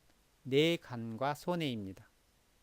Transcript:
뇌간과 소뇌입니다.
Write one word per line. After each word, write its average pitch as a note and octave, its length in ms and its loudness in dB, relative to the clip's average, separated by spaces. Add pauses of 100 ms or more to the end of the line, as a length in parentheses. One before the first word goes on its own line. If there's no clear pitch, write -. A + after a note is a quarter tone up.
(420)
뇌간과 C3 920 2
소뇌입니다. C3 760 -4 (520)